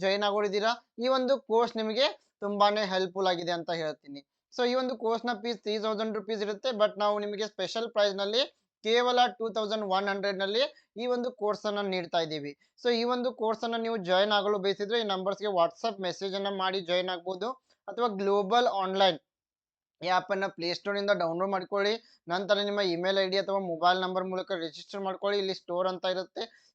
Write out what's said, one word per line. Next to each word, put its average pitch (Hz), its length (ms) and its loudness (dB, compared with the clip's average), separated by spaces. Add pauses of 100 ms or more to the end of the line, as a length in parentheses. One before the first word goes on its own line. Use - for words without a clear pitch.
ಜಾಯಿನ್ 202 260 2
ಆಗೋರಿದ್ದೀರಾ, 208 440 0 (320)
ಈ 254 40 2
ಒಂದು 262 260 2 (160)
ಕೋರ್ಸ್ 226 280 2
ನಿಮಗೆ 220 280 0 (380)
ತುಂಬಾನೇ 208 420 2
ಹೆಲ್ಪ್‌ಫುಲ್ 185 460 0
ಆಗಿದೆ 175 260 -2
ಅಂತ 170 140 -6 (100)
ಹೇಳ್ತೀನಿ. 143 400 -8 (320)
So - 80 -2 (100)
ಈ - 100 2
ಒಂದು 254 160 -2
ಕೋರ್ಸ್ 226 280 -2
ನ 240 160 -2
ಫೀಸ್ 233 220 -6
ತ್ರೀ 214 160 -2
ತೌಸಂಡ್ 220 400 -2
ರುಪೀಸ್ 202 220 -4
ಇರುತ್ತೆ, 208 380 -4
but 208 240 2
ನಾವು 208 160 2
ನಿಮಗೆ 208 280 -4
ಸ್ಪೆಷಲ್ 214 480 -4
ಪ್ರೈಸ್ 202 260 2
ನಲ್ಲಿ 220 220 0 (400)
ಕೇವಲ 247 360 2 (180)
ಟೂ 226 120 -4
ತೌಸಂಡ್ 214 360 -2 (100)
ಒನ್ 196 160 0
ಹಂಡ್ರೆಡ್ 196 260 -2
ನಲ್ಲಿ 202 240 0 (360)
ಈ 240 180 -4
ಒಂದು 247 160 -2
ಕೋರ್ಸ್ 208 340 -4
ಅನ್ನ 208 200 -2 (100)
ನೀಡ್ತಾ 170 300 0
ಇದ್ದೀವಿ. 147 280 -6 (280)
So 247 100 0
ಈ 233 140 2 (100)
ಒಂದು 247 180 -2
ಕೋರ್ಸ್ 220 300 -2
ಅನ್ನ 233 220 -2
ನೀವು 226 120 -2 (120)
ಜಾಯಿನ್ 202 300 4
ಆಗಲು 202 200 0
ಬಯಸಿದ್ರೆ 202 400 0
ಈ 214 140 -2
ನಂಬರ್ಸ್ 190 320 -4
ಗೆ 208 140 -2
WhatsApp 196 420 0
ಮೆಸೇಜ್ 185 340 -4
ಅನ್ನ 196 160 -4 (120)
ಮಾಡಿ 185 180 0 (100)
ಜಾಯಿನ್ 180 240 2
ಆಗ್ಬೋದು, 185 340 -6 (380)
ಅಥವಾ 220 220 0 (120)
ಗ್ಲೋಬಲ್ 202 480 4 (140)
ಆನ್‌ಲೈನ್ 190 360 4 (840)
ಈ 165 60 -4
ಆ್ಯಪ್ 185 240 2
ಅನ್ನ 190 160 0
ಪ್ಲೇ 165 260 -6
ಸ್ಟೋರ್ 202 240 -4
ಇಂದ 202 240 2
ಡೌನ್ಲೋಡ್ 175 300 0
ಮಾಡ್ಕೊಳ್ಳಿ. 196 420 0 (340)
ನಂತರ 190 280 2 (120)
ನಿಮ್ಮ 202 140 0 (100)
ಇಮೇಲ್ 185 280 0
ಐ 190 100 4
ಡಿ 190 80 0
ಅಥವಾ 196 220 0
ಮೊಬೈಲ್ 175 420 4
ನಂಬರ್ 185 260 -2
ಮೂಲಕ 185 240 -4
ರಿಜಿಸ್ಟರ್ 170 540 -8
ಮಾಡ್ಕೊಳ್ಳಿ. 202 340 0
ಇಲ್ಲಿ 190 220 -2
ಸ್ಟೋರ್ 180 260 0
ಅಂತ 185 180 -2
ಇರುತ್ತೆ, 185 380 -4 (320)